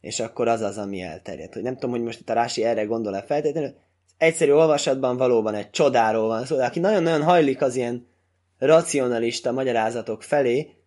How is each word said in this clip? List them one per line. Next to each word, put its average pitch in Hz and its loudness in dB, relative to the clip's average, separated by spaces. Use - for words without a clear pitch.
és 104 -10
akkor 113 -4
az 117 0
az, 101 -6
ami 98 -8
elterjed. 87 -12
Hogy 101 -10
nem 127 -6
tudom, 127 -6
hogy 120 -4
most 117 -8
itt - -12
a - 0
Rási 117 -2
erre 110 0
gondol-e 104 -4
feltétlenül, 147 -4
egyszerű 160 2
olvasatban 139 2
valóban 117 2
egy 104 -8
csodáról 113 2
van 113 -2
szó, 135 -4
de 131 2
aki 127 -2
nagyon-nagyon 170 2
hajlik 156 2
az 127 0
ilyen 123 -4
racionalista 127 2
magyarázatok 117 -2
felé 139 0